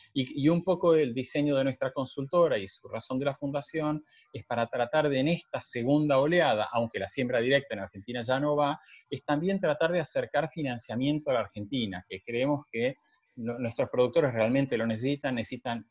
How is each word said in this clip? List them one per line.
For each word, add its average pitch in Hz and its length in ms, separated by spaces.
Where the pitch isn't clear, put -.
Y, 135 300
y 143 60
un 170 160
poco 175 300
el 143 200
diseño 143 400
de 135 80
nuestra 135 300
consultora 139 680
y 98 80
su - 220
razón 113 320
de 139 40
la 139 120
fundación 151 680
es 113 120
para 117 220
tratar 139 420
de, 135 120
en 139 80
esta 160 340
segunda 139 560
oleada, 139 540
aunque 117 260
la 95 100
siembra 123 320
directa 127 360
en 98 60
Argentina 107 400
ya 127 180
no 147 160
va, 147 240
es - 160
también 175 360
tratar 165 320
de 180 80
acercar 147 500
financiamiento 139 800
a 131 40
la 117 60
Argentina, 104 680
que 95 120
creemos 131 500
que 120 260
no-, 117 240
nuestros 120 300
productores 123 440
realmente 123 420
lo 113 120
necesitan, 127 480
necesitan 117 540